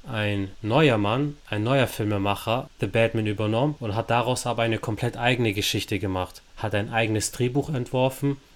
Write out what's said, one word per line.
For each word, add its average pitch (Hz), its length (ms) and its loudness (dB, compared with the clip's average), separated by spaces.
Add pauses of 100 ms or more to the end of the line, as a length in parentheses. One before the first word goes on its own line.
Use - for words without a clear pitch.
ein 104 420 -2 (120)
neuer 120 360 4
Mann, 131 380 0 (120)
ein 104 140 -2
neuer 127 240 4
Filmemacher 104 840 -2 (120)
The 107 80 -2
Batman 113 400 2
übernommen 110 500 0
und 104 160 -4
hat 113 160 -2
daraus 120 340 2
aber 117 200 0
eine 113 140 0
komplett 117 380 -4
eigene 120 360 2
Geschichte 101 480 -2
gemacht. 95 420 -4 (140)
Hat 107 180 -4
ein 104 180 -2
eigenes 110 380 0
Drehbuch 123 380 0
entworfen, 135 720 0 (180)